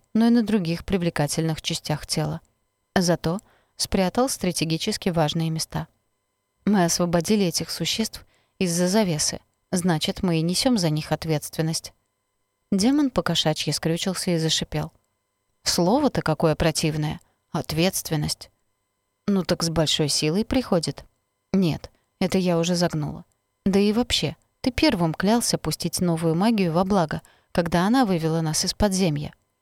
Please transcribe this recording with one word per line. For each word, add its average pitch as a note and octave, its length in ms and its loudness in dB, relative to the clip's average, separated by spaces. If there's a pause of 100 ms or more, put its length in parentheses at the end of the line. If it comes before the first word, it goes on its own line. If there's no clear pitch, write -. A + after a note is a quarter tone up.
(140)
но A3 140 4
и - 20 6
на A#3 140 4
других F#3 400 0
привлекательных E3 800 -2
частях - 460 -6
тела. D#3 340 -4 (540)
Зато E3+ 440 2 (360)
спрятал - 540 0
стратегически E3 800 -2
важные E3 400 0
места. D#3+ 380 -6 (800)
"Мы F#3+ 200 4
освободили F3 600 2
этих E3 240 -4
существ - 560 -6 (340)
из-за F3+ 280 0
завесы, F#3 520 0 (320)
значит, F3+ 520 -2
мы F3 140 2
и D#3+ 40 2
несём F#3 360 2
за F3 120 2
них D3+ 220 -2
ответственность". D#3+ 800 -4 (800)
Демон C4 380 2
покошачьи D#3+ 640 -2
скрючился E3+ 580 -2
и E3+ 60 2
зашипел. D#3 540 -2 (720)
"Слово-то G#3+ 580 2
какое D#3 340 2
противное! D#3 640 -2 (320)
Ответственность!" D#3+ 960 -2 (800)
"Ну G3 160 0
так F3 200 -2
с E3 60 -2
большой D#3 400 0
силой D#3+ 340 0
приходит". F#3+ 640 -2 (460)
"Нет, F#3 400 0 (280)
это F#3+ 180 0
я F3+ 200 2
уже E3+ 180 0
загнула. D#3+ 500 -2 (400)
Да G3 140 2
и G#3 140 4
вообще — A3+ 420 -2 (260)
ты B3+ 100 0
первым F3+ 420 2
клялся G#3+ 440 0
пустить - 440 -4
новую E3 340 0
магию G3 380 2
во F3+ 100 2
благо, F#3+ 380 0 (300)
когда E3+ 340 2
она B3 200 4
вывела E3 360 0
нас D#3 240 -2
из F3 80 -4
подземья". F#3 600 0 (280)